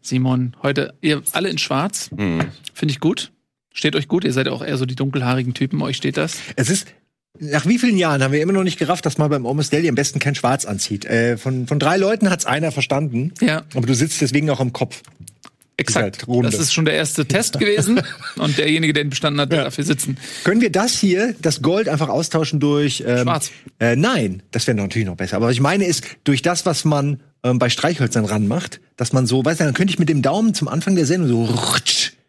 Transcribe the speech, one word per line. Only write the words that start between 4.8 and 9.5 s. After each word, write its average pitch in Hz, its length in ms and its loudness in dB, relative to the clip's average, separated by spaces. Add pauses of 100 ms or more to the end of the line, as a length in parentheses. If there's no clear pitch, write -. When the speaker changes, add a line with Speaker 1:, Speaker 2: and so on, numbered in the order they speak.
Speaker 1:
die 127 100 -6
dunkelhaarigen 127 580 -2
Typen. 135 280 -2
Euch 139 140 -4
steht 143 200 -2
das. 160 220 -2 (180)
Speaker 3:
Es 107 140 0
ist, - 180 -2 (500)
nach 147 280 -2
wie 240 120 4
vielen 240 180 4
Jahren 156 260 4
haben 135 100 2
wir 151 100 2
immer 175 100 2
noch 190 120 2
nicht 180 140 -2
gerafft, 165 280 0
dass 147 120 0
man 151 120 4
beim 135 160 0
Almost 143 260 0